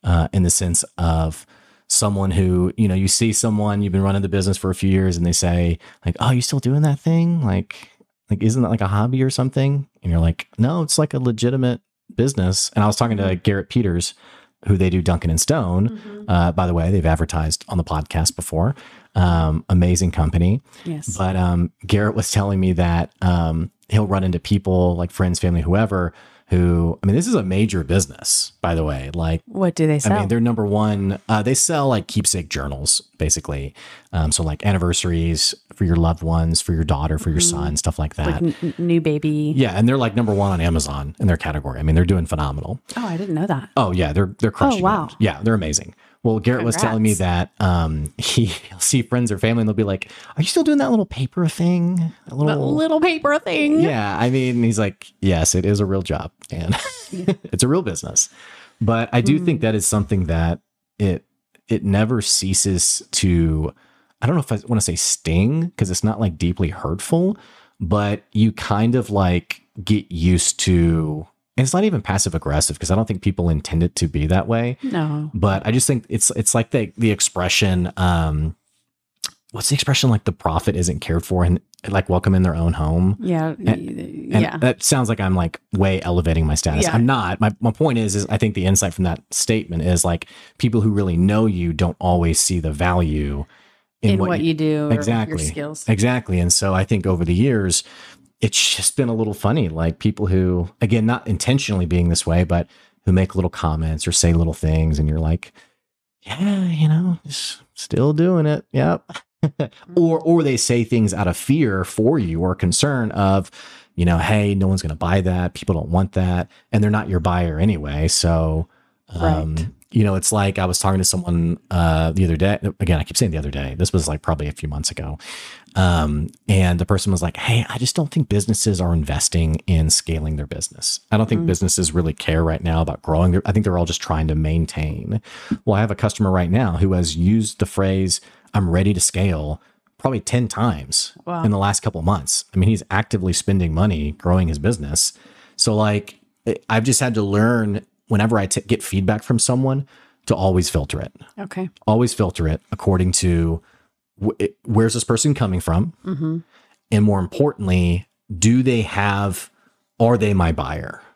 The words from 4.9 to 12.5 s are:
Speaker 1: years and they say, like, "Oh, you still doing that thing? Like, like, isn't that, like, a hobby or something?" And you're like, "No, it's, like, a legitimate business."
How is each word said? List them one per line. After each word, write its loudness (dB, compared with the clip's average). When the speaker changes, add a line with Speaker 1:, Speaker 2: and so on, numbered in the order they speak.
Speaker 1:
years 2
and 0
they 2
say, 0
like, -2
"Oh, 2
you 2
still -2
doing 0
that 2
thing? 2
Like, -2
like, -2
isn't 2
that, 0
like, 0
a 0
hobby 0
or 2
something?" -2
And -4
you're 4
like, 0
"No, 2
it's, -2
like, 0
a -2
legitimate 0
business." 0